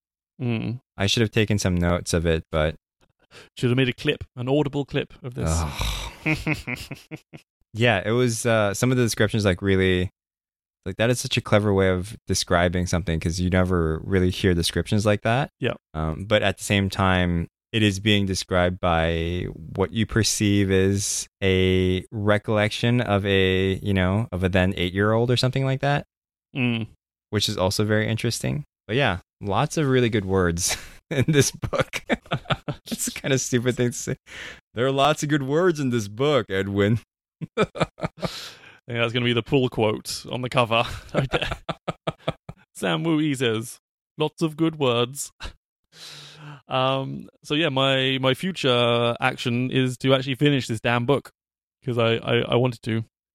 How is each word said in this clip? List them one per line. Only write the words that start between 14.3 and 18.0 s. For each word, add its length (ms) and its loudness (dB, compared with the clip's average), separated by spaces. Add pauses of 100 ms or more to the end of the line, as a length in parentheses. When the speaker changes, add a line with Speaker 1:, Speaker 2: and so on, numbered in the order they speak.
Speaker 2:
hear 240 0
descriptions 520 0
like 160 0
that. 280 0 (100)
Speaker 1:
Yeah. 140 -2 (200)
Speaker 2:
Um, 300 -4
but 180 2
at 160 0
the 60 -12
same 260 0
time, 560 0 (260)
it 120 2
is 160 0